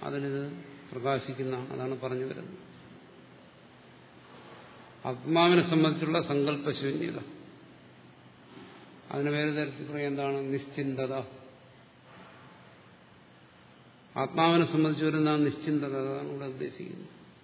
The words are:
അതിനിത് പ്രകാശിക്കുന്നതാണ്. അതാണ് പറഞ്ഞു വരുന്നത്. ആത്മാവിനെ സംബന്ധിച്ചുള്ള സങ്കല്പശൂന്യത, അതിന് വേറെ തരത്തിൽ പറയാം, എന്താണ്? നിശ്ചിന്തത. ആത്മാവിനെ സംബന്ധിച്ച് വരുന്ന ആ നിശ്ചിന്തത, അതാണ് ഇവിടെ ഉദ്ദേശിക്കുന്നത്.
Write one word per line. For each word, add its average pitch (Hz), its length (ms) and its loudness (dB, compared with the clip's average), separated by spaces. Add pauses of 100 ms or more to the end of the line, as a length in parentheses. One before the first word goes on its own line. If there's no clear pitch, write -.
അതിനിത് 139 500 -4 (380)
പ്രകാശിക്കുന്നതാണ്. 131 840 -4
അതാണ് 131 280 -4
പറഞ്ഞു 127 240 -4
വരുന്നത്. - 340 -10 (2500)
ആത്മാവിനെ 160 580 6
സംബന്ധിച്ചുള്ള 156 600 4
സങ്കല്പശൂന്യത, 143 960 0 (1900)
അതിന് 143 200 0
വേറെ 147 200 2
തരത്തിൽ 147 380 -4
പറയാം, 147 180 -4
എന്താണ്? 139 460 -2
നിശ്ചിന്തത. 135 680 -2 (3000)
ആത്മാവിനെ 165 480 6
സംബന്ധിച്ച് 156 400 2
വരുന്ന 156 240 4
ആ 151 80 4
നിശ്ചിന്തത, 147 600 2
അതാണ് 135 320 -4
ഇവിടെ 139 160 -6
ഉദ്ദേശിക്കുന്നത്. - 640 -8 (360)